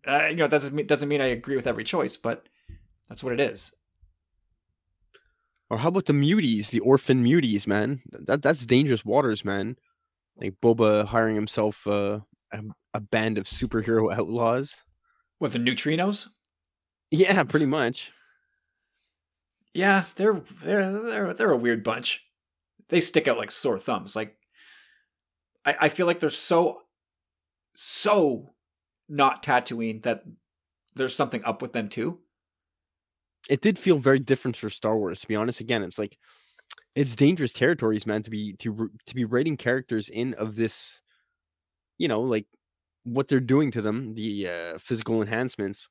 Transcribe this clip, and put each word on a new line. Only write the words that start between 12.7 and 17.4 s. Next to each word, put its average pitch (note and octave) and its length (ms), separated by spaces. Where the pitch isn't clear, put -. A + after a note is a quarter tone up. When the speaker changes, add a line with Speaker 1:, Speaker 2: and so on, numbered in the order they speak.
Speaker 2:
a A2+ 80
band A2 360
of F#2+ 100
superhero A2 680
<laughs> G#2+ 40
outlaws. A#2+ 680
Speaker 1:
What, C3+ 120
the A#2+ 80
neutrinos? D#3 720
Speaker 2:
Yeah, F3+ 320